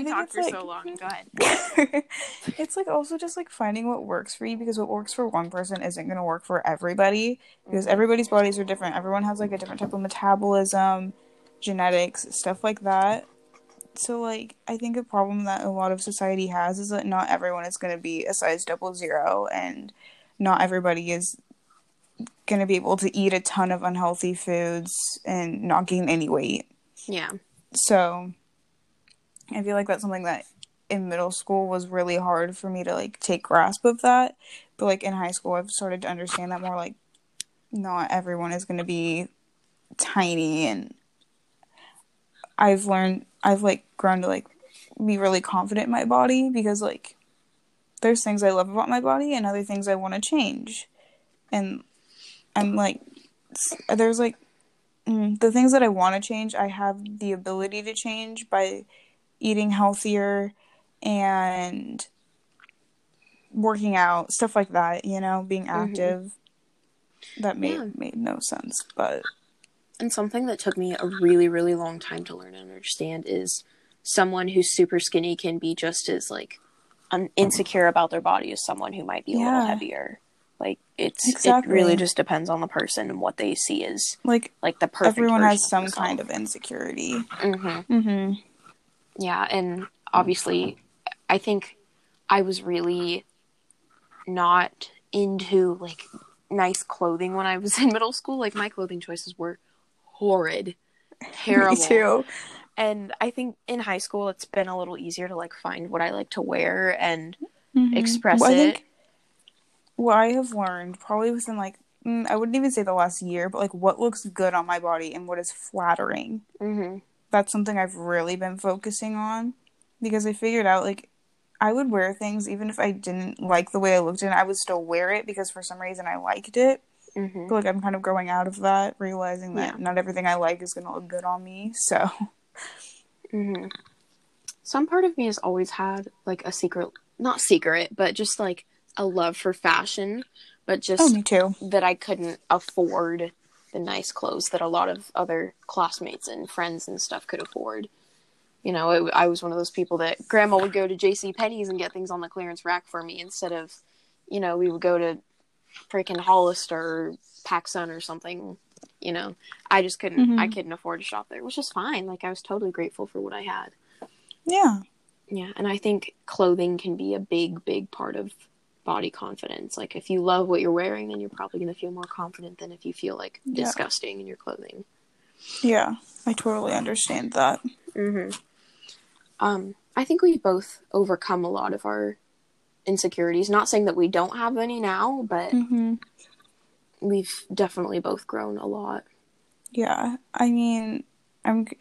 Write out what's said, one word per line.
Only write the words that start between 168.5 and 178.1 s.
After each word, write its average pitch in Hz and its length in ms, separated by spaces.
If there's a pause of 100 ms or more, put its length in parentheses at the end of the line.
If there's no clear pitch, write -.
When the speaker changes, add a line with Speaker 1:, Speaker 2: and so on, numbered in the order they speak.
Speaker 2:
body - 260
confidence. - 680
Like, - 180
if - 160
you 185 100
love 185 260
what 175 140
you're 170 100
wearing, 202 380
then 208 100
you're 202 100
probably 190 300
gonna 175 140
feel 180 180
more 180 120
confident 175 560
than 175 120
if - 140
you 180 80
feel, 185 240
like, - 280
Speaker 1:
Yeah. 254 200
Speaker 2:
disgusting - 540
in 196 80
your 190 100
clothing. - 480 (800)
Speaker 1:
Yeah, 226 320 (300)
I 233 80
totally 214 400
understand 233 600
that. - 260 (360)
Speaker 2:
Mm-hmm. 202 360 (1080)